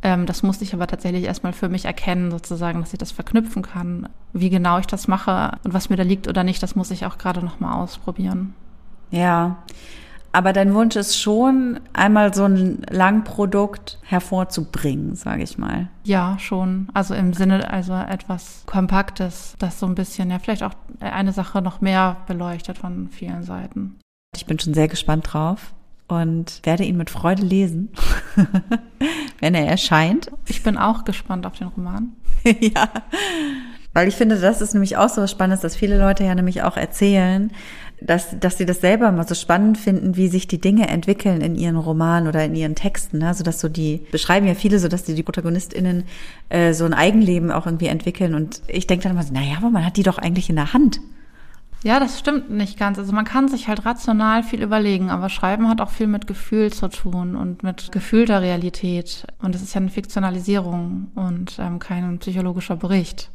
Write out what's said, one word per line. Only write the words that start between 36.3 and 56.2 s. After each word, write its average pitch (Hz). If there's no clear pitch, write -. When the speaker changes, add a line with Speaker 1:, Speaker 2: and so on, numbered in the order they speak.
Speaker 2:
nämlich 180
auch -
erzählen, 196
dass, 175
dass 185
sie 185
das 180
selber 214
mal 160
so 175
spannend 208
finden, 190
wie 185
sich 185
die 170
Dinge 202
entwickeln 170
in 165
ihren 165
Romanen 165
oder 156
in 156
ihren 156
Texten, -
ne? 160
Also, 175
dass 165
so 160
die, 156
beschreiben 185
ja 180
viele 202
so, 175
dass 180
die, 160
die 160
ProtagonistInnen, 175
äh, 170
so 160
ein 165
Eigenleben 180
auch -
irgendwie 165
entwickeln. 170
Und 156
ich 185
denk 180
dann 185
immer 175
so, 143
"Na 131
ja, 143
aber 226
man 190
hat 175
die 196
doch 185
eigentlich 175
in 165
der 151
Hand." 254
Speaker 1:
Ja, 220
das 269
stimmt 294
nicht 208
ganz. 202
Also 196
man 214
kann 254
sich 269
halt 214
rational 220
viel 226
überlegen, 202
aber 185
Schreiben 208
hat 226
auch 202
viel -
mit 208